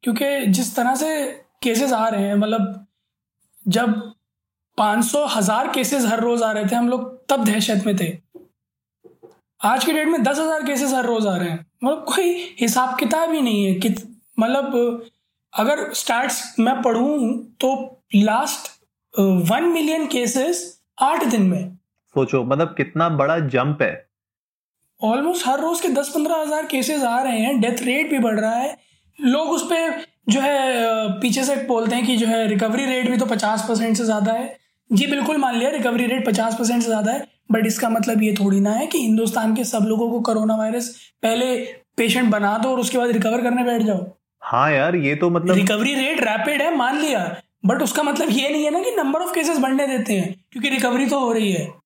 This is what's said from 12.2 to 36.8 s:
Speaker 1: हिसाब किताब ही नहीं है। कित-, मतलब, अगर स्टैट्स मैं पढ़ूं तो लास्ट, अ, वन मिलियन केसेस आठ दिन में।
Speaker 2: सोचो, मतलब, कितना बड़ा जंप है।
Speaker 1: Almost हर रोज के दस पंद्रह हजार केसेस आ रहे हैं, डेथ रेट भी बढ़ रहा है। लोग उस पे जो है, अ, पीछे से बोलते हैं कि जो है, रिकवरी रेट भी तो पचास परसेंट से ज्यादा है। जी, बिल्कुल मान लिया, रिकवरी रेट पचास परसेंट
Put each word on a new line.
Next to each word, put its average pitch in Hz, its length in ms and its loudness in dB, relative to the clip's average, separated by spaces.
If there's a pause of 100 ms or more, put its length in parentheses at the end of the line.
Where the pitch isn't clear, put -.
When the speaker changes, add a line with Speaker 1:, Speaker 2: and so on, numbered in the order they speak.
Speaker 1:
हिसाब 254 380 0
किताब 320 340 0
ही 311 80 0
नहीं 214 260 0
है। 190 80 2
कित-, 185 320 -2 (340)
मतलब, 247 260 0 (880)
अगर 240 380 0
स्टैट्स - 680 -4
मैं 247 220 2
पढ़ूं 247 500 2 (280)
तो - 420 -2 (120)
लास्ट, 214 680 0 (340)
अ, 202 40 4
वन 190 420 2
मिलियन 320 420 0
केसेस 262 760 -2 (220)
आठ 294 220 2
दिन 226 180 2
में। 180 340 0 (300)
Speaker 2:
सोचो, 131 380 0
मतलब, 147 320 0
कितना 165 320 0
बड़ा 151 300 2
जंप 139 440 0
है। 92 240 -4 (1000)
Speaker 1:
Almost 285 420 0
हर 262 140 0
रोज 330 200 -2
के 359 80 -2
दस 277 200 0
पंद्रह 302 280 2
हजार 311 300 -2
केसेस 294 360 -2
आ 240 200 0
रहे 247 160 -2
हैं, 240 220 2
डेथ 240 220 0
रेट 277 280 0
भी 285 80 0
बढ़ 220 220 2
रहा 220 160 0
है। 269 300 -6 (340)
लोग 294 300 2
उस - 220 -2
पे 330 180 0 (380)
जो 240 120 4
है, 269 440 0
अ, 220 240 0
पीछे 233 360 -2
से 277 120 0
बोलते 240 400 0
हैं 240 100 0
कि 247 100 2
जो 220 100 2
है, 226 200 0
रिकवरी 214 380 0
रेट 254 260 -2
भी 254 60 0
तो 247 100 0
पचास 214 420 -2
परसेंट 226 280 0
से 233 100 -2
ज्यादा 214 260 0
है। 233 260 -6 (340)
जी, 233 140 4
बिल्कुल 285 300 -2
मान 269 180 0
लिया, 240 160 2
रिकवरी 240 360 0
रेट 254 200 -2
पचास 220 280 0
परसेंट 240 280 0